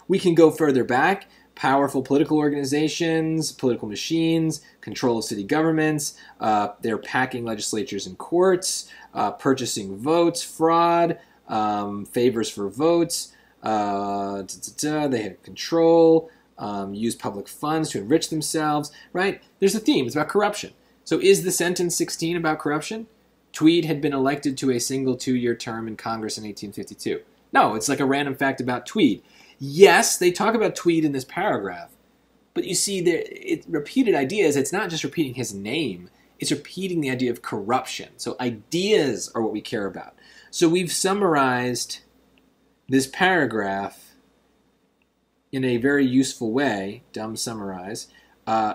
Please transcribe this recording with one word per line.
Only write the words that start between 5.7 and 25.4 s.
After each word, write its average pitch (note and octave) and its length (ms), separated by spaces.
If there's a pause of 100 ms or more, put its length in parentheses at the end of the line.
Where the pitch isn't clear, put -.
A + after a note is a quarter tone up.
uh, G#2+ 300 (140)
they're A2+ 160
packing B2+ 480
legislatures G#2+ 600
and F#2 120
courts, F3+ 720 (240)
uh, - 160
purchasing A#2 640
votes, E3 460
fraud, E3+ 760 (300)
um, G#2 560
favors A#2 460
for G2+ 180
votes, E3 640 (300)
uh, G2+ 800
ta, - 20
ta, - 320
ta, D3+ 320
they A#2+ 140
have G2 200
control, E3 840 (300)
um, G2+ 340
use A2 220
public G2 340
funds D#3 400
to A#2 120
enrich C#3 280
themselves, D3+ 640 (220)
right? F#3 260 (180)
There's F#3+ 160
a A3 60
theme, C4 240
it's A#2 100
about D3+ 140
corruption. G#3 460 (300)
So D#3+ 160
is F#3+ 220
the F3+ 80
sentence F3 460
sixteen E3+ 400
about D#3+ 220
corruption? D#3 480 (460)
Tweed D#3+ 340
had D3 160
been D3 100
elected C#3 460
to C3+ 120
a A#2+ 80
single C3 380
two-year A#2+ 380